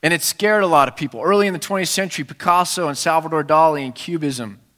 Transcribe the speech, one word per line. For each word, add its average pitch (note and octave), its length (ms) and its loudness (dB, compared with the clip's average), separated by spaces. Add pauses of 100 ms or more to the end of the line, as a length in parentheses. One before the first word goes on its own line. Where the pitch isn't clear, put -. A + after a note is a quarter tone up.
And D#3+ 100 2
it E3 100 -2
scared G#3 420 0
a F3+ 40 2
lot C#3+ 200 4
of - 80 -12
people. A#2+ 240 -8
Early G3+ 260 2
in F#3+ 60 -2
the E3 80 -6
twentieth F#3+ 280 -4
century, F3+ 360 -4
Picasso F3 640 0
and C3+ 100 -6
Salvador D#3+ 460 0
Dali D3+ 400 4
and B2+ 100 -8
Cubism. C3+ 640 -6 (180)